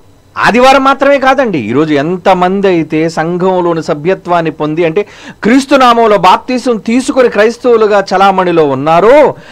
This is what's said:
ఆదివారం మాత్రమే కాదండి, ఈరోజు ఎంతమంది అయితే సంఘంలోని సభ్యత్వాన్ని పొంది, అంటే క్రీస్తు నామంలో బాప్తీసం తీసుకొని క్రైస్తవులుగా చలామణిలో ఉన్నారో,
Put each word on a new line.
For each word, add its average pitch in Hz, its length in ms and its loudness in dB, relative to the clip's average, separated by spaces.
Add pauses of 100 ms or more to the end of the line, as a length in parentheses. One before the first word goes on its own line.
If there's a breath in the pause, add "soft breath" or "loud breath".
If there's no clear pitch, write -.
(380)
ఆదివారం 254 460 2
మాత్రమే 277 360 0
కాదండి, 254 400 -2
ఈరోజు 135 340 -2
ఎంతమంది 185 760 -2
అయితే 160 420 -2
సంఘంలోని 175 760 -2
సభ్యత్వాన్ని 170 680 -4
పొంది, 156 340 -4
అంటే 180 220 -4 (360 loud breath)
క్రీస్తు 269 320 2
నామంలో 233 420 4
బాప్తీసం 233 600 0
తీసుకొని 247 520 0
క్రైస్తవులుగా 214 760 0 (100)
చలామణిలో 185 540 0
ఉన్నారో, 170 640 2 (160 loud breath)